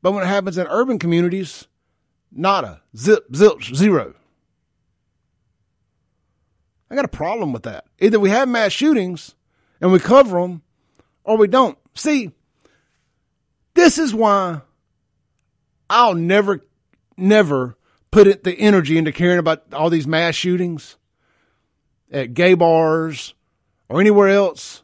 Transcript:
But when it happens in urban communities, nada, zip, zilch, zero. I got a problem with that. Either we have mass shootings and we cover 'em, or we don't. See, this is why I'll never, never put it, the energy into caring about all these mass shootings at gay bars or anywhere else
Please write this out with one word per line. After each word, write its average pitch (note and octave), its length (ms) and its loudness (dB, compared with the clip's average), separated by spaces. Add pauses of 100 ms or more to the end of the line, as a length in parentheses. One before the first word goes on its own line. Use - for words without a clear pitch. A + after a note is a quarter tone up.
But F#3 120 -2
when G3+ 100 -6
it F3+ 60 -4
happens F#3+ 280 -4
in F3 120 -6
urban A#3 320 -2
communities, E3+ 640 -4 (640)
nada, D3 520 -4 (140)
zip, D#3+ 360 0
zilch, D#3 420 0
zero. D3+ 400 0 (2750)
I - 60 -16
got C4+ 100 -2
a - 40 -8
problem F3 440 -6
with A#2 120 -10
that. G#2 220 -14 (120)
Either G#3+ 220 2
we G3 100 2
have B3+ 180 0
mass A3+ 220 -2
shootings G3 640 -4 (460)
and F3+ 100 2
we F#3 80 6
cover G#3+ 420 4
'em, F3+ 220 -8 (640)
or A3 120 0
we G#3 120 4
don't. A3+ 280 0 (200)
See, C4+ 340 -4 (1400)
this E4+ 240 2
is C#4 160 -2
why G3 480 -2 (1300)
I'll A3 240 2
never, F#3 500 -2 (520)
never E3 600 0 (340)
put G#3 160 6
it, G3 180 0
the F3+ 100 -4
energy F3+ 420 2
into D#3 160 -2
caring F3 260 0
about D#3+ 360 -4
all D#3 160 -2
these D#3+ 160 -2
mass D#3+ 280 -2
shootings F3+ 640 -6 (1120)
at B2+ 220 -8
gay F3 220 4
bars D#3+ 800 0 (560)
or D#3 100 -2
anywhere G3+ 280 4
else G3 560 -2